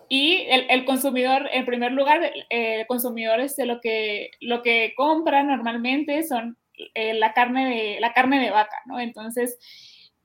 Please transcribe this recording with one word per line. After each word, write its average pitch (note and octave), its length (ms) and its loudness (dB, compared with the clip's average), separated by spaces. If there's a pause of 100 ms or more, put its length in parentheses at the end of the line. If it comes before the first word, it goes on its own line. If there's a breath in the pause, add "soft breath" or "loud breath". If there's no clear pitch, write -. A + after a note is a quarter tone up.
Y D4+ 400 2
el, B3+ 200 4
el B3+ 160 2
consumidor, C4 680 2
en B3+ 120 0
primer A#3+ 280 -2
lugar, C#4+ 320 4
eh, A#3 560 -4
el A3 80 -6
consumidor, A3+ 500 -2
este, C4+ 280 -2
lo A#3+ 140 -4
que, G#3+ 600 -4
lo A#3+ 220 -4
que A#3 340 0
compra D4 480 2
normalmente C4+ 800 -2
son, A#3 340 -6 (360)
eh, A3 200 -4
la A3+ 200 2
carne B3 340 2
de, A3 320 -4
la A#3 120 -2
carne C4 280 4
de A#3 100 0
vaca, G#3+ 340 0
¿no? B3+ 140 -12
Entonces, A#3+ 600 -6 (680 loud breath)